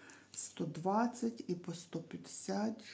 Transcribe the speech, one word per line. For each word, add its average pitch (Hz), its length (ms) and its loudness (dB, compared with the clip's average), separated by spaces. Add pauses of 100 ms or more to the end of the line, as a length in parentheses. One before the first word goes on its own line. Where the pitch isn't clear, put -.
(320)
сто - 320 -2
двадцять, 208 840 2
і 180 60 4
по 175 200 -4
сто - 240 -4
п'ятдесят 196 960 0